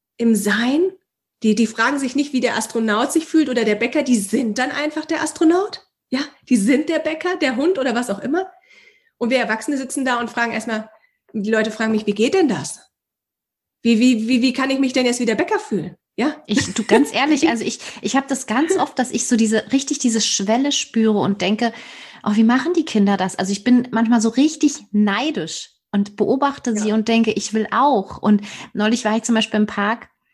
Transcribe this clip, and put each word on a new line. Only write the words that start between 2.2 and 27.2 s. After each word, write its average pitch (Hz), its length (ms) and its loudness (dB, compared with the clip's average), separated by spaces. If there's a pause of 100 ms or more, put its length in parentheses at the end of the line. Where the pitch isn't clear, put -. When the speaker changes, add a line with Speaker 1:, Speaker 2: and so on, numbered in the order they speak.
Speaker 1:
wie 262 60 -2
der 233 180 0
Astronaut 220 540 0
sich 320 140 0
fühlt 311 240 2
oder 233 160 0
der 208 100 2
Bäcker, 240 260 0
die 254 140 2
sind 214 420 -2
dann 262 140 -2
einfach 302 340 -4
der 320 160 -4
Astronaut, 339 640 0 (240)
ja? 262 120 -2 (280)
Die 254 80 4
sind 254 320 2
der 320 100 -2
Bäcker, 311 380 -4
der 269 180 -2
Hund 311 220 0
oder 262 160 0
was 240 160 -4
auch 196 100 -6
immer. 349 320 -4 (680)
Und 240 120 -2
wir 262 80 2
Erwachsene 226 400 -2
sitzen 262 280 -6
da 247 140 0
und 233 100 -4
fragen 233 240 -2
erstmal, 220 360 -6 (440)
die 214 180 -4
Leute 220 200 2
fragen 220 200 -2
mich, 214 140 0
„Wie 202 80 0
geht 220 220 2
denn 370 120 4
das? - 440 -6 (920)
Wie, 233 180 4
wie, 226 280 4
wie, 247 140 2
wie 254 120 2
kann 269 160 -2
ich 269 100 0
mich 269 140 0
denn 254 120 2
jetzt 247 140 0
wieder 226 160 0
Bäcker 370 240 0
fühlen?“ 180 360 -6 (200)
Ja? 294 300 -4
Speaker 2:
Ich, 202 280 -4
du, 220 100 -2
ganz - 300 2
ehrlich, 285 340 2
Speaker 1:
<laughs> - 20 0
Speaker 2:
also 226 160 -4
ich, - 140 -6 (220)
ich 220 140 -4
hab 269 120 0
das - 180 -6
ganz 320 320 0
oft, - 200 -4
dass 247 140 -2
ich - 160 -4
so 247 80 0
diese, 220 360 0
richtig 277 280 -2
diese 226 220 0
Schwelle 233 500 0
spüre 220 480 0
und 196 220 0
denke, 214 320 0 (500)
„Oh, 214 120 0
wie 226 80 6
machen 254 300 2
die 320 120 2
Kinder 202 320 2
das?“ 185 180 -4
Also 190 160 -4
ich 202 120 -6
bin 247 280 4
manchmal 226 300 2
so 220 80 2
richtig 294 600 0
neidisch 208 800 -2 (200)
und 202 240 0
beobachte 262 640 0
sie 214 120 -2
Speaker 1:
Ja. 214 60 2
Speaker 2:
und 220 120 0
denke, 226 240 4